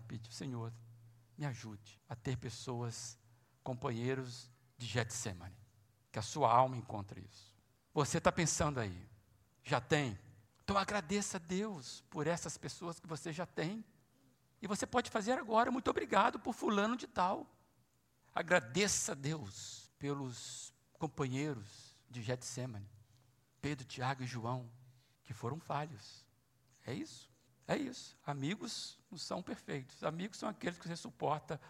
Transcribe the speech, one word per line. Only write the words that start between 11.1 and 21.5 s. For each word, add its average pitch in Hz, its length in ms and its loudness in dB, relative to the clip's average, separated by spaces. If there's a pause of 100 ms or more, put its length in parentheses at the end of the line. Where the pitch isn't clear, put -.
a 180 40 -6
Deus 180 720 -2
por 151 160 0
essas 165 300 0
pessoas 165 440 -8
que - 60 -18
você 156 260 -4
já 170 120 -4
tem. 196 400 -2 (760)
E 214 40 -6
você 190 200 0
pode - 240 2
fazer 220 220 2
agora, 240 380 6
"Muito 247 180 2
obrigado 247 500 4
por 247 140 -2
fulano 214 440 4
de - 100 -8
tal." 190 400 2 (880)
Agradeça 170 760 4
a - 20 -2
Deus 139 840 -6
pelos 139 760 -4 (200)
companheiros 135 1040 -2 (140)